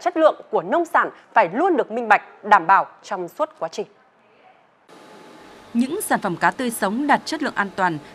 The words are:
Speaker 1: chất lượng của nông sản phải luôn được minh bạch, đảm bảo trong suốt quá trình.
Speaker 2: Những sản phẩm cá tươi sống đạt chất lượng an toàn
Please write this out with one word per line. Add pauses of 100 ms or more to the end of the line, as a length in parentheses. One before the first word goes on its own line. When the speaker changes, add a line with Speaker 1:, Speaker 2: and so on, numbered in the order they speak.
Speaker 1:
chất
lượng (100)
của
nông
sản (240)
phải
luôn
được
minh
bạch,
đảm
bảo (180)
trong
suốt (100)
quá
trình. (1900)
Speaker 2:
Những
sản
phẩm
cá
tươi
sống
đạt
chất
lượng
an
toàn (180)